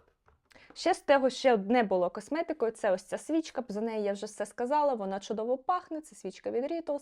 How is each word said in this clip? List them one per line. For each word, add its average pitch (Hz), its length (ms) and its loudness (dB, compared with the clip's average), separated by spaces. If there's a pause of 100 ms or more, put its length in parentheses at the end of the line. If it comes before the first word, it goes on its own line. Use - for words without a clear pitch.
(760)
Ще 339 160 2
з 349 80 -8
того, 269 280 4
ще 254 240 4
одне 220 300 4
було 185 260 2
косметикою, 311 640 -4
це 220 200 0
ось 185 120 0
ця - 140 -8
свічка, 311 500 -4
за 202 140 -6
неї 220 220 -4
я 202 100 0
вже 202 120 -8
все 208 200 -6
сказала, 277 480 0
вона 196 260 -4
чудово 226 380 -2
пахне, 330 440 -4
це - 140 -18
свічка - 360 -10
від 247 200 -2
Rituals, 320 300 -4